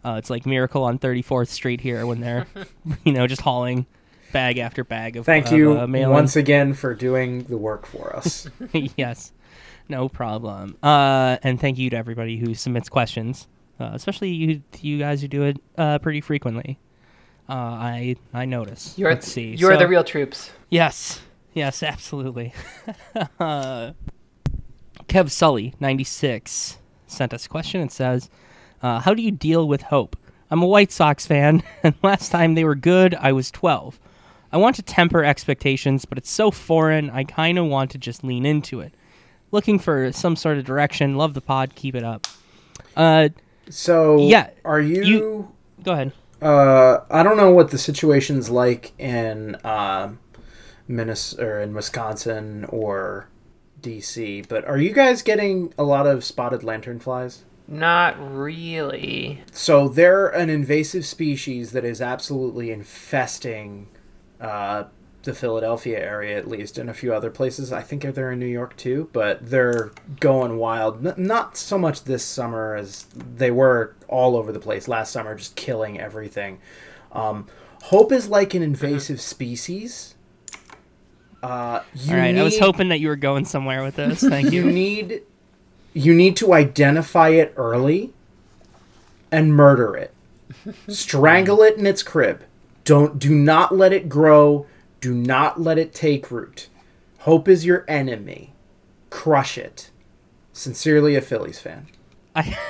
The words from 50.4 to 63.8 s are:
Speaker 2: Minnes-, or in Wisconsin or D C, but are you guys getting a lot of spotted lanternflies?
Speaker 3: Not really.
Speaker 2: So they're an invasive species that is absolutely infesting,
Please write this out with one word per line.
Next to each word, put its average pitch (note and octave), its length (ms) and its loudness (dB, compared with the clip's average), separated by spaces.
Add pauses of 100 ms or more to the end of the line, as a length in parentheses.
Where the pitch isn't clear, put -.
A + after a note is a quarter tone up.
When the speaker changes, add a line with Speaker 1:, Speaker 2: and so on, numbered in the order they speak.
Speaker 2:
Minnes-, A2+ 520 -8
or G#2+ 220 -6
in G#2 120 -8
Wisconsin G#2+ 920 -10
or G2 640 -8 (540)
D A2+ 200 -14
C, G#2 460 -10
but A2 180 -6
are C#3 120 -2
you E3 160 2
guys B3+ 300 2
getting G3 560 -2
a D3 40 0
lot C#3+ 220 2
of C3+ 180 2
spotted B2 380 -6
lanternflies? A#2+ 800 -10 (280)
Speaker 3:
Not E3+ 480 0 (200)
really. D3 1080 -10 (100)
Speaker 2:
So C#3+ 360 2
they're F3+ 420 6
an D#3+ 220 -2
invasive D3 560 -2
species C3 640 -8
that A#2+ 120 -6
is A#2+ 180 -8
absolutely B2 680 -8
infesting, G#2+ 1160 -8 (520)